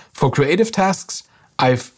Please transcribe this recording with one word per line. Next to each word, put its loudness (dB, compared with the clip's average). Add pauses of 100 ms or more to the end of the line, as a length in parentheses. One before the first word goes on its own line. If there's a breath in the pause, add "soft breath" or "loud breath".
(140 loud breath)
For 0
creative 2
tasks, -2 (360 soft breath)
I've 0